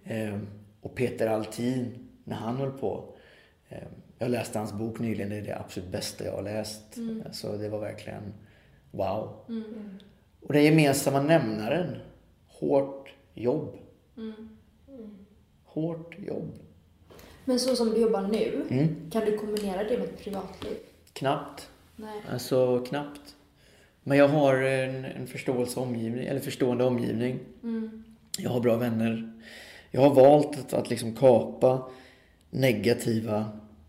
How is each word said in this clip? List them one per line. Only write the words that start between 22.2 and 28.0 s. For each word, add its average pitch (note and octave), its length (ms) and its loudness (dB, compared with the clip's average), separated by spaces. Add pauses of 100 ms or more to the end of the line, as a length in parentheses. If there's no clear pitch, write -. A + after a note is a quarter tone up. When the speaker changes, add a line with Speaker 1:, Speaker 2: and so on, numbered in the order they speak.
Speaker 1:
Alltså, B2 520 2
knappt. - 520 -8 (680)
Men C#3 160 4
jag C#3+ 100 10
har C#3+ 340 6
en, C3 420 0
en C3 220 -10
förståelse B2+ 540 -2
omgivning, A#2+ 460 -4
eller C#3 140 -2
förstående B2 440 0
omgivning. A#2+ 540 0 (240)
Speaker 2:
Mm. A3+ 420 -6 (340)